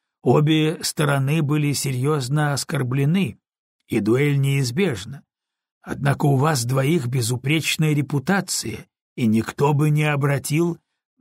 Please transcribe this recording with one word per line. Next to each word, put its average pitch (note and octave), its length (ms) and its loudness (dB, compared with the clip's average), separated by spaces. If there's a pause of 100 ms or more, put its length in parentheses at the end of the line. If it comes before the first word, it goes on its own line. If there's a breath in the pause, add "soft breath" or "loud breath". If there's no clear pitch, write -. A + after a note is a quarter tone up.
(220)
Обе D#3 640 2
стороны C#3+ 580 0
были D3 320 0
серьезно C#3 800 -2
оскорблены, C#3 880 -2 (480)
и - 120 -2
дуэль C#3 400 2
неизбежна. C#3 840 -2 (580)
Однако C#3 460 -2
у C#3 100 2
вас C3+ 280 0
двоих C3+ 420 0
безупречная C#3 840 -2
репутация, D3 920 -2 (280)
и B2 100 -2
никто A2+ 480 2
бы D3+ 160 2
не D3+ 140 2
обратил... D3 760 0 (440)